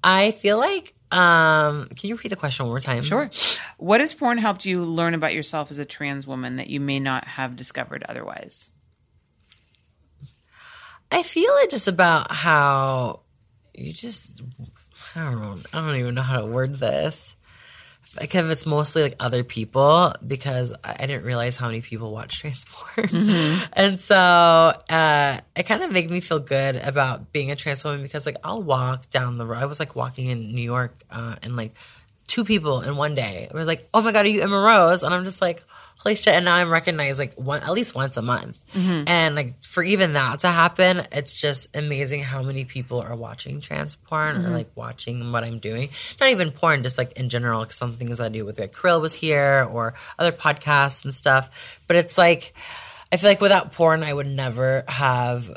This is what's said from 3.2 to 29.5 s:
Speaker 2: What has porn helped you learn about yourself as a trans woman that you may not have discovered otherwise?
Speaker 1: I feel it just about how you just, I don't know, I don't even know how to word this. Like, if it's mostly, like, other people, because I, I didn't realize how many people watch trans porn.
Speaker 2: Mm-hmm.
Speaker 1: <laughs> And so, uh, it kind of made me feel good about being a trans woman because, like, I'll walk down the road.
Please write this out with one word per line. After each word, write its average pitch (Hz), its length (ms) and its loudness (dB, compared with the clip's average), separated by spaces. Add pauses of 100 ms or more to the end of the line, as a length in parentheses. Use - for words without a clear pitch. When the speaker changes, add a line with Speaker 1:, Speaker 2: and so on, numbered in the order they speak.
Speaker 2:
What 202 240 2
has 302 120 0
porn 240 240 -2
helped 208 280 -2
you 180 180 -2
learn 170 300 0
about 160 200 -2
yourself 151 380 -6
as 143 80 -12
a 143 60 -8
trans 139 420 -10
woman 127 300 -8
that - 100 -10
you 139 140 -6
may 139 180 -2
not 135 260 -2
have 127 300 -8
discovered - 540 -10
otherwise? - 600 -14 (2500)
Speaker 1:
I 339 120 2
feel 381 340 2
it 539 120 4
just 240 180 0
about 170 440 2
how 139 920 2 (520)
you 156 200 -12
just, - 480 -6 (720)
I 165 80 -8
don't 123 160 -4
know, 104 180 -10 (160)
I 156 120 -4
don't 151 100 -2
even 123 200 -4
know 127 60 -2
how 127 200 -2
to 107 40 -6
word 131 340 -4
this. 131 560 -2 (840)
Like, - 180 -8
if 170 140 2
it's 151 160 -2
mostly, 151 380 0
like, 135 160 -2
other 123 240 -2
people, 139 720 4 (120)
because 127 460 -4 (100)
I, - 200 -10
I 135 60 -4
didn't 123 180 -8
realize 123 320 -4
how 123 100 -6
many 113 140 -6
people 110 320 -12
watch - 260 -10
trans 139 240 -10
porn. - 440 -6
Speaker 2:
Mm-hmm. 175 640 2
Speaker 1:
<laughs> - 40 -20
And 196 260 2
so, - 160 4
uh, 165 1300 6 (140)
it 175 80 -4
kind 202 200 0
of 339 80 -4
made 170 180 0
me 175 120 -2
feel 160 180 -2
good 135 380 0
about 135 560 -2
being 139 180 -4
a 143 60 -4
trans 139 260 -4
woman 143 200 -6
because, 139 220 -8
like, 147 200 -6
I'll 202 180 -6
walk 127 460 -2
down 123 280 -2
the 117 80 -6
road. 113 160 -6